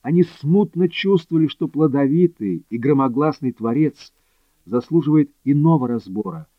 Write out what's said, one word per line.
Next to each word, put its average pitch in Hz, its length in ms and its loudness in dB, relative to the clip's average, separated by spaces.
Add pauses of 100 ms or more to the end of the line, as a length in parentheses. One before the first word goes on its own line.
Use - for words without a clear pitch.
Они 185 220 2
смутно 180 640 0
чувствовали, 170 580 0
что 147 220 -6
плодовитый 143 1000 0
и 110 80 -8
громогласный 135 760 -2
творец 143 600 -4 (540)
заслуживает 147 640 0 (140)
иного 147 420 2
разбора 98 640 -8 (100)